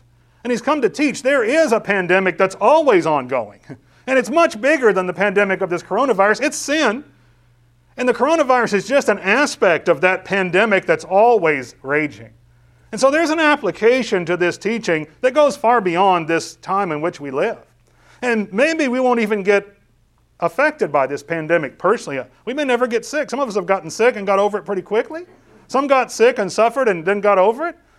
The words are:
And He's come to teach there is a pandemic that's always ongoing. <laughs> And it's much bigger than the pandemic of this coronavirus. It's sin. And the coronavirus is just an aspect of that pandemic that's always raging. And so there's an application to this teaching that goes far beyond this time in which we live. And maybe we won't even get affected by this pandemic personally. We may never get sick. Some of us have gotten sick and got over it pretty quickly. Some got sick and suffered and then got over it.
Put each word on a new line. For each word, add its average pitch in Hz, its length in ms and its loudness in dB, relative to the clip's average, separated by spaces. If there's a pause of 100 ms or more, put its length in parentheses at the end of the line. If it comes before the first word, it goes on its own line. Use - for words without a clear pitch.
(440)
And 240 80 -6
He's 226 100 -2
come 294 220 -2
to 214 60 0
teach 269 340 -4
there 269 200 2
is 285 280 2
a 220 80 2
pandemic 190 580 0
that's 190 240 0
always 233 460 4
ongoing. 127 600 -2
<laughs> 131 100 -16 (300)
And 262 100 0
it's 208 120 0
much 320 300 0
bigger 262 340 2
than 185 140 -2
the 180 60 -6
pandemic 190 480 0
of 185 80 -2
this 175 140 -4
coronavirus. 214 580 0
It's 294 160 -2
sin. 277 460 -2 (920)
And 254 100 -2
the 247 60 2
coronavirus 254 600 0
is 190 140 -2
just 254 220 0
an 202 100 0
aspect 196 680 0
of 147 120 2
that 185 240 0
pandemic 190 600 0
that's 160 180 0
always 175 800 2
raging. 135 520 -4 (580)
And 220 80 -10
so 269 120 4
there's 311 180 0
an 311 100 -2
application 247 880 2
to 175 100 -2
this 175 220 -2
teaching 190 500 -4 (140)
that 254 120 0
goes 294 220 2
far 233 260 2
beyond 180 460 0
this 165 300 -2
time 190 340 -4
in 147 100 -4
which 175 180 -6
we 143 120 -10
live. 175 260 -2 (640)
And 226 300 -2
maybe 302 360 0
we 247 120 -2
won't 247 200 2
even 208 240 -2
get 202 220 2 (720)
affected 240 520 -2
by 139 160 2
this 139 140 -8
pandemic 160 560 -2
personally. 175 440 -2 (240)
We 233 80 -8
may 294 120 -4
never 247 220 0
get 233 180 -4
sick. 285 240 -6
Some 240 100 -6
of 277 80 -2
us 202 80 -10
have 190 100 -2
gotten 180 240 -2
sick 226 260 0
and 202 100 -10
got 196 140 2
over 208 180 0
it 170 80 -8
pretty 190 160 -4
quickly. 254 440 -4 (420)
Some 277 200 -2
got 262 240 2
sick - 280 2
and 190 120 -4
suffered 233 360 0
and 170 180 -2
then 202 160 0
got 202 160 2
over 226 300 2
it. 339 100 -10 (220)